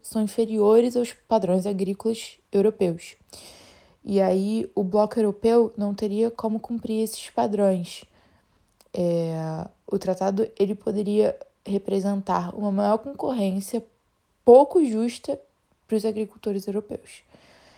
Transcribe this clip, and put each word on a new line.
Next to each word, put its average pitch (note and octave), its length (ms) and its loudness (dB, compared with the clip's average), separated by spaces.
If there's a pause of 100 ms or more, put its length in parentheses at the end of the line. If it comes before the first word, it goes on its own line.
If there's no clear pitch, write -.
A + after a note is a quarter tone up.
são A3 200 -4
inferiores A3 720 2
aos A#3+ 160 -2
padrões F#3+ 540 0
agrícolas G3+ 720 -4 (140)
europeus. G3 640 0 (880)
E G3 180 0
aí F#3+ 540 0
o G3+ 80 0
bloco G#3 360 0
europeu A3+ 580 2
não G3+ 180 -2
teria G#3+ 360 -2
como A3 280 -4
cumprir A3 440 -4
esses - 280 -8
padrões. G3+ 720 0 (880)
É, E3 760 -2 (180)
o G3 120 -2
tratado, F#3+ 600 -2
ele G3+ 160 0
poderia G#3 640 0 (260)
representar G3 920 -2
uma G3+ 160 -4
maior G#3 260 2
concorrência A3+ 840 -4 (600)
pouco C#4+ 400 8
justa A#3+ 560 -4 (460)
pros G#3+ 180 -2
agricultores G#3 640 -4
europeus. - 560 -10 (560)